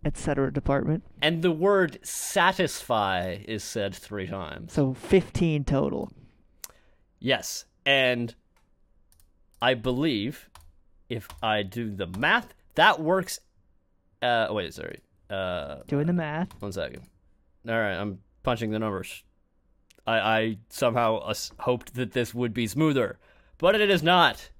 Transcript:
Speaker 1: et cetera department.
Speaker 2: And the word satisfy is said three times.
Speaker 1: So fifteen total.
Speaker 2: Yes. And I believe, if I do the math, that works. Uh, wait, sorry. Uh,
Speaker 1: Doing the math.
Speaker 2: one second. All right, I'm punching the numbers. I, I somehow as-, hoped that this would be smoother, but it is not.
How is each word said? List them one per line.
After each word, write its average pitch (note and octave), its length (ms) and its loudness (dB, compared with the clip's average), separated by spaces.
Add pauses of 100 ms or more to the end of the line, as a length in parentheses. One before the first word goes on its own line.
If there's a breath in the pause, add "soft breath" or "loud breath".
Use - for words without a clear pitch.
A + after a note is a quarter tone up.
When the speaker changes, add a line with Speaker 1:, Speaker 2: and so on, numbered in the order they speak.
Speaker 1:
et D3 140 -2
cetera C3+ 340 0
department. C#3 520 0 (180)
Speaker 2:
And D#3+ 220 0
the F3 80 4
word F#3 520 2
satisfy G#2+ 1300 0 (100)
is G#2+ 160 -6
said G2 320 -4
three G2 320 -8
times. E2+ 460 -10
Speaker 1:
So C3+ 200 2
fifteen E3 720 2
total. - 480 0 (1080 soft breath)
Speaker 2:
Yes. - 460 -4 (200)
And B2+ 500 2 (1300)
I B2+ 140 4
believe, B2 760 -2 (580)
if A2+ 200 -8 (140)
I G#2+ 220 0
do G#2+ 320 -6
the F#2 120 -6
math, D3 460 0 (220)
that D#3+ 240 6
works. F3+ 400 -2 (840)
Uh, A#2 300 2
wait, G2 220 -4
sorry. - 260 -12 (300)
Uh, F2+ 480 -4 (100)
Speaker 1:
Doing D3 200 0
the F3 60 0
math. D#3+ 360 -4 (120)
Speaker 2:
one G2+ 100 -8
second. D#2+ 320 -8 (640)
All A2+ 80 -2
right, G#2 200 0
I'm G2 240 -6 (240)
punching A2+ 280 -2
the A2 80 -2
numbers. G2+ 440 -8 (800)
I, A2+ 140 2
I A2 380 2 (120)
somehow A#2 600 0
as-, - 300 -6
hoped - 360 -2
that B2 180 -4
this B2 200 -2
would A#2+ 200 -4
be A#2 140 0
smoother, C3+ 520 0 (380 soft breath)
but F#3+ 180 4
it G#3 140 2
is F3+ 140 4
not. E3+ 560 4